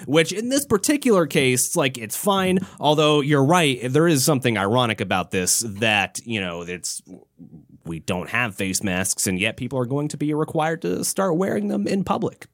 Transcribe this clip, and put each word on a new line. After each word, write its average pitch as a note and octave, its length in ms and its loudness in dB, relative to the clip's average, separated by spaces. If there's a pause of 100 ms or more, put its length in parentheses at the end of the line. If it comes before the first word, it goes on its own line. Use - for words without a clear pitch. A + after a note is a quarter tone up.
which D#3 260 2
in A3 160 -6
this C#4+ 180 0
particular A3+ 600 2
case, C3 480 0
like, C#3 200 0
it's A2 200 -10
fine. F#3+ 420 0 (220)
Although D3+ 400 4
you're C#3 240 4
right, D3 400 4
there D3+ 240 4
is C3+ 160 4
something B2+ 340 2
ironic A2 420 2
about F#2 300 -2
this, F#2 300 0
that, G#2 640 0
you A2+ 160 -4
know, F2 220 -6
it's, F2 380 -10 (840)
we E2 160 -8
don't F2+ 300 -4
have A#2 260 -2
face F#2+ 260 -4
masks, F#2 460 -2
and F#2 100 0
yet G#2+ 180 -2
people B2+ 220 -6
are B2 80 -2
going C#3+ 220 -4
to C#3+ 80 -10
be D3 180 -2
required D#3 480 -2
to F3+ 220 -4
start F#3+ 320 0
wearing G#3 320 -2
them G3+ 180 -2
in G3 160 0
public. G3+ 520 -4